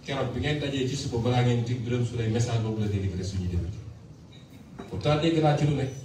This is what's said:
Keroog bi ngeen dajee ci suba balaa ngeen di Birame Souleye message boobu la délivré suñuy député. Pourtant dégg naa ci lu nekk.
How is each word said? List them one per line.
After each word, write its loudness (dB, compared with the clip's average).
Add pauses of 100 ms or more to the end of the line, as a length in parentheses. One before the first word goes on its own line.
Keroog -4
bi -4
ngeen 0
dajee -2
ci -2
suba -4
balaa 4
ngeen 4
di -2
Birame 0
Souleye -2
message 2
boobu -2
la 0
délivré -2
suñuy -2
député. -2 (1120)
Pourtant 2
dégg 4
naa 6
ci 2
lu 4
nekk. -2 (140)